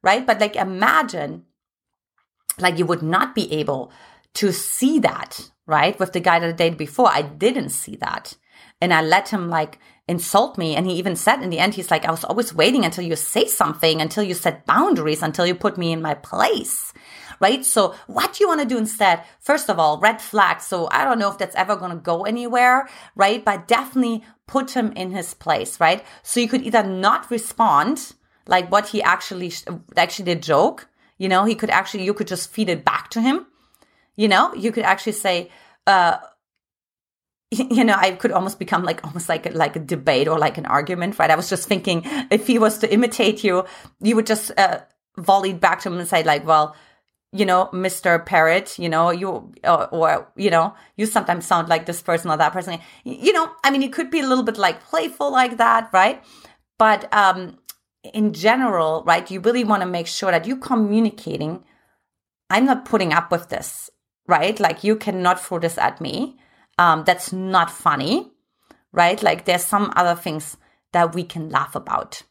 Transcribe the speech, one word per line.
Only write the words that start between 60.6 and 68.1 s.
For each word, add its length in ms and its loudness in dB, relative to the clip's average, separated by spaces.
"I'm 160 2
not 200 2
putting 260 0
up 180 0
with 200 -2
this," 400 -10
right? 320 2
Like, 280 -2
"You 100 4
cannot 480 0
throw 160 -6
this 180 -4
at 220 -2
me." 380 -8
Um, 240 4
that's 280 0
not 380 0
funny, 640 -2